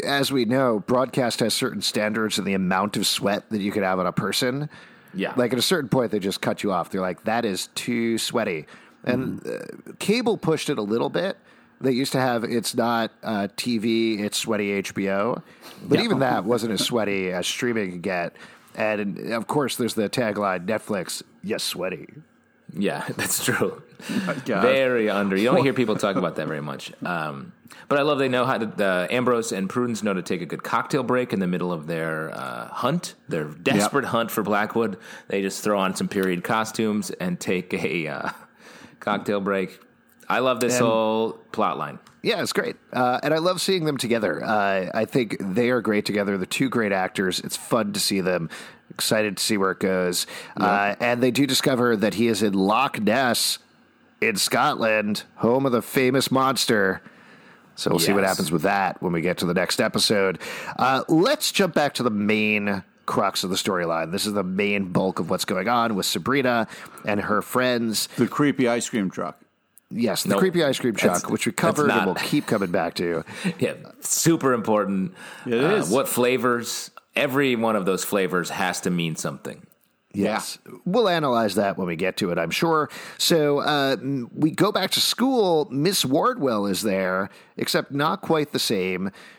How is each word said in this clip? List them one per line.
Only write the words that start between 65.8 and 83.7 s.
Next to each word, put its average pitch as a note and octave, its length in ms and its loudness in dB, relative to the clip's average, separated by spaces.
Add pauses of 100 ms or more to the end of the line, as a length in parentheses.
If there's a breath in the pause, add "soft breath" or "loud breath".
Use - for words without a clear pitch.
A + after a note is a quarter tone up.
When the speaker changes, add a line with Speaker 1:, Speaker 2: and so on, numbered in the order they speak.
Speaker 1:
with F#2+ 100 0
Sabrina A#2 600 0 (360 loud breath)
and G#2 180 0
her G2+ 200 0
friends. A#2+ 760 0
Speaker 3:
The A#2 120 4
creepy C3 420 2
ice A#2 200 0
cream G2 200 0
truck. - 300 -8 (500)
Speaker 1:
Yes, A2 340 0
the F#2+ 60 -2
Speaker 2:
Nope. G2 100 4
Speaker 1:
creepy E3+ 240 4
ice C3+ 160 0
cream A#2+ 140 0
Speaker 2:
That's, F#2 280 2
Speaker 1:
truck, - 100 -8
which A2 140 -2
we A#2 60 0
Speaker 2:
that's - 100 -6
Speaker 1:
covered D3 280 2
and G2+ 80 4
Speaker 2:
not F#2+ 80 2
Speaker 1:
we'll F#2 100 0
keep - 320 0
coming G2 240 0
back E2+ 240 0
to. E2+ 280 -2 (180)
Speaker 2:
<laughs> F3+ 180 -4
Yeah, D2 140 0 (280)
super D3 520 2
important. G2 600 2 (320 loud breath)
Speaker 3:
It B2 180 2
Speaker 2:
Uh, F#3 140 4
Speaker 3:
is. - 120 0
Speaker 2:
what C3+ 180 2
flavors? B2 840 0 (240)
Every C3+ 400 2
one A2+ 200 2
of F#2+ 100 0
those F#2 180 2
flavors F2+ 480 0
has F#2 300 -2
to F#2+ 80 0
mean E2+ 260 0
something. - 520 -10 (480)
Speaker 1:
Yes. G2+ 500 -2
Speaker 3:
Yeah. - 200 -16
Speaker 1:
We'll G3+ 240 4
analyze A#2+ 460 2
that G2 220 2
when F#2 100 -2
we E2+ 80 -2
get F#2 220 -2
to F2+ 140 0
it, E2+ 80 0
I'm E2 120 0
sure. D#3+ 380 2 (300 loud breath)
So, D3 400 4
uh, C3+ 400 2